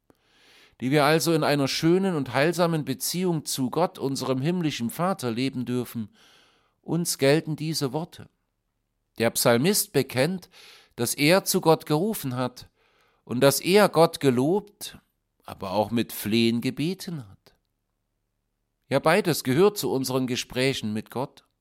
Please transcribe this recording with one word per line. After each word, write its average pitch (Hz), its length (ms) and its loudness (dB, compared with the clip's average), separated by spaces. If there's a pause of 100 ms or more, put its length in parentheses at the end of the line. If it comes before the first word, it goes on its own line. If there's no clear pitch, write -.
(800)
die 127 100 -2
wir 147 140 4
also 160 280 2
in 151 120 2
einer 139 240 0
schönen 180 460 0
und 131 180 -4
heilsamen 165 500 0
Beziehung 160 600 -4
zu 131 240 -4
Gott, 175 300 -2
unserem 131 420 -4
himmlischen 147 480 -2
Vater, 170 420 -4
leben 127 320 -4
dürfen, 117 460 -6 (720)
uns 165 360 -4
gelten 156 380 2
diese 147 380 -4
Worte. 160 340 -10 (880)
Der 113 120 2
Psalmist 131 640 2
bekennt, 143 560 -2 (460)
dass 117 180 -4
er 175 320 4
zu 185 160 0
Gott 160 240 2
gerufen 156 500 -2
hat 127 340 -6 (540)
und 120 160 -6
dass 135 220 4
er 190 260 6
Gott 165 320 4
gelobt, 143 800 0 (480)
aber - 260 -12
auch 101 200 0
mit 117 200 -2
Flehen 117 480 0
gebeten 143 680 -6
hat. - 260 -20 (1300)
Ja, 135 100 2
beides 160 460 2
gehört 180 320 4
zu 127 120 -4
unseren 127 380 -2
Gesprächen 123 640 -2
mit 107 200 -8
Gott, - 340 -8 (160)